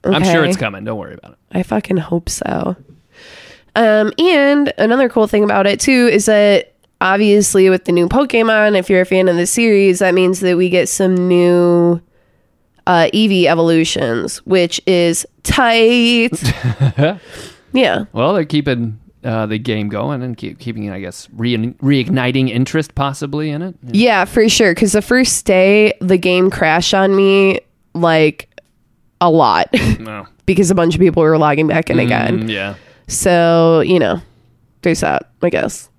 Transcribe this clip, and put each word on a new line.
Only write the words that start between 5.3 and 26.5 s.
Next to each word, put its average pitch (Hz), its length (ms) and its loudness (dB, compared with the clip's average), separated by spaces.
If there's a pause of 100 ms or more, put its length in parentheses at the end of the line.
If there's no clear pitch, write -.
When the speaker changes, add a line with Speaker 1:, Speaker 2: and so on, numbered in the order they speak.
Speaker 2:
about 202 220 0
it, 202 140 -2
too, 247 300 2
is 208 160 0
that 208 460 2 (280)
obviously 202 680 2
with 185 160 0
the 175 80 -2
new 175 160 0
Pokemon, 220 680 0
if 180 100 -6
you're 185 140 2
a 180 40 0
fan 185 220 0
of 175 80 0
the 175 100 -2
series, 196 520 2
that 185 160 0
means 185 260 0
that 180 160 0
we 180 140 0
get 175 180 0
some 185 260 -2 (140)
new, 175 720 2 (840)
uh, 170 260 2
Eevee 196 340 2
evolutions, 160 1000 -2
which 175 400 -2
is 175 400 0 (160)
tight. 233 880 2 (680)
Speaker 1:
<laughs> 170 240 -2 (520)
Speaker 2:
Yeah. 254 320 0 (100)
Speaker 1:
Well, 131 180 0
they're 170 140 -2
keeping, 127 520 -4 (240)
uh, 113 220 -4
the 107 140 -6
game 107 320 -6
going 123 320 -6
and 123 120 -10
keep, - 240 -14
keeping, 110 320 -10
I 95 80 -12
guess, 90 380 -16
re-, 117 220 -2
reigniting 131 880 -2
interest 131 460 -4
possibly 143 560 -6
in 147 100 -8
it. 180 220 -10
Yeah. 123 100 -16
Speaker 2:
Yeah, 214 320 2
for 226 240 2
sure. 202 260 2
'Cause 196 180 0
the 208 100 0
first - 420 0
day, 202 560 4
the 185 160 2
game 180 320 0
crashed 170 460 0